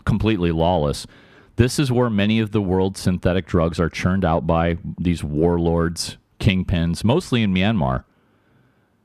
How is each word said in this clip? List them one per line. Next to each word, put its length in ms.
completely 460
lawless. 560
This 220
is 140
where 180
many 300
of 120
the 100
world's 380
synthetic 460
drugs 340
are 100
churned 360
out 220
by 300
these 260
warlords, 960
kingpins, 640
mostly 400
in 100
Myanmar. 520